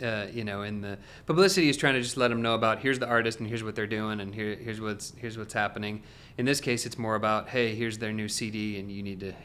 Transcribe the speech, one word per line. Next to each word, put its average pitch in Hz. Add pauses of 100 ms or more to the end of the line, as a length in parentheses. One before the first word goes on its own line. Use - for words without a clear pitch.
uh, 107
you 117
know, 101
in 104
the 101 (260)
publicity 185
is 139
trying 139
to 127
just 120
let 123
'em 117
know 113
about, 110
"Here's 131
the 123
artist 113
and 113
here's 113
what 107
they're 107
doing 107
and 98
here, 107
here's 110
what's, 107
here's 113
what's 107
happening." 104 (340)
In 123
this 143
case, 120
it's 120
more 110
about, 107
"Hey, 120
here's 113
their 110
new 107
C 107
D 107
and 98
you 101
need 98
to, 95 (120)